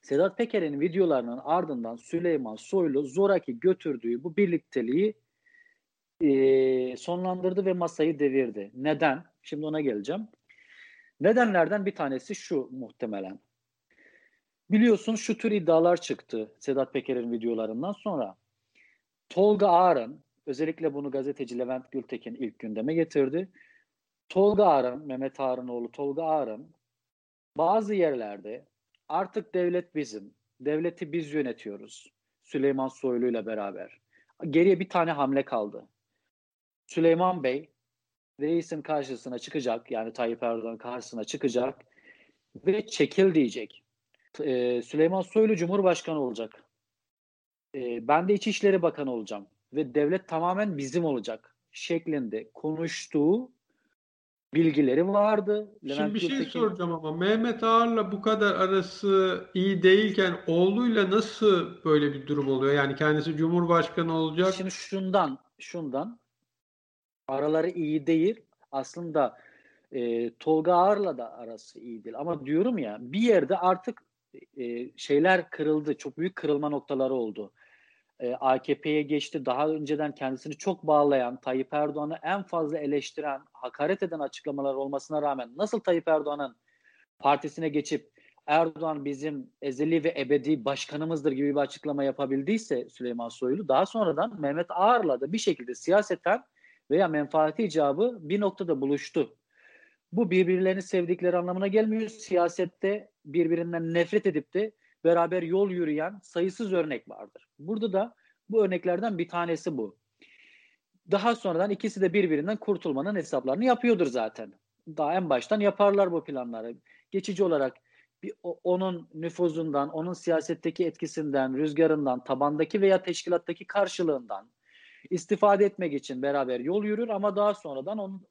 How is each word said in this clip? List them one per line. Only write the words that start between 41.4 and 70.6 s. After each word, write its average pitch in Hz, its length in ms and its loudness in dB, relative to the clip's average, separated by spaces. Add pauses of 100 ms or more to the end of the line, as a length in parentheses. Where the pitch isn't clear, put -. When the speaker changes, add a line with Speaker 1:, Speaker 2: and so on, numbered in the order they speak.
Speaker 1:
ve 208 200 0
"Çekil." 180 480 2
diyecek. 120 480 0 (580)
Ee, 123 420 0
Süleyman 165 380 2
Soylu 220 360 2
Cumhurbaşkanı 170 640 0
olacak. 113 440 -6 (1120)
Ee, 120 340 -6
"Ben 165 200 4
de 208 60 4
İçişleri 196 480 2
Bakanı 147 300 -2
olacağım 104 340 -8 (260)
ve 131 220 -4
devlet 151 340 0
tamamen 180 500 -2
bizim 139 260 -2
olacak." 120 520 -6 (160)
şeklinde 143 840 -4
konuştuğu 160 960 -2 (1040)
bilgileri 151 540 4
vardı. 208 600 2 (120)
Speaker 2:
Şimdi 131 120 -8
Speaker 1:
Levent 151 220 -2
Speaker 2:
bir 220 60 -2
şey 175 80 -2
Speaker 1:
Gültekin 269 320 -4
Speaker 2:
soracağım 180 320 0
ama 156 200 -6
Mehmet 220 500 0
Ağar'la 226 500 2
bu 202 100 -6
kadar 208 320 2
arası 190 880 2 (100)
iyi 185 280 2
değilken 190 520 6 (120)
oğluyla 196 640 4
nasıl 208 760 2
böyle 147 280 4
bir 135 140 -8
durum 143 220 0
oluyor? 135 260 4
Yani 139 200 2
kendisi 151 420 2
Cumhurbaşkanı 165 760 2
olacak. 160 420 2
Speaker 1:
Şimdi 190 160 -6
şundan, 185 680 0 (200)
şundan 165 600 -6 (1080)
araları 151 420 0
iyi 156 360 -4
değil. 165 340 2 (320)
Aslında, 147 640 -4 (540)
e, 120 420 -4
Tolga 156 400 2